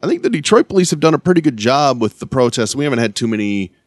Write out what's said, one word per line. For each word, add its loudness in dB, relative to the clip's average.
I -4
think -2
the 0
Detroit 2
police 2
have -4
done 4
a 2
pretty 2
good 0
job 0
with -2
the -12
protests. 0
We -4
haven't -2
had 0
too -6
many -4